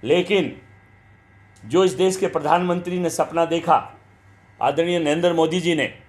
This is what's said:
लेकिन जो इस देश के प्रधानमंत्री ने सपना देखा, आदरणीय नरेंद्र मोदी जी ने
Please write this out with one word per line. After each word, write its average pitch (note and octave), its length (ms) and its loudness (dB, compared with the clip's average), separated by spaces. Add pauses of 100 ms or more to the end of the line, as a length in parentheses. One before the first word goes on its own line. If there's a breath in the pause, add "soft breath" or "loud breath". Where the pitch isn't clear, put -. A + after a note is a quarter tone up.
लेकिन F3+ 580 0 (1000)
जो D#3 200 2
इस F#3 80 2
देश F#3 240 0
के F#3+ 100 -2
प्रधानमंत्री F3 720 0
ने F3 120 -2
सपना E3 340 0
देखा, D#3+ 540 0 (640)
आदरणीय E3 360 0
नरेंद्र E3 340 0
मोदी E3 280 2
जी E3+ 140 0
ने C#3+ 240 -4 (100)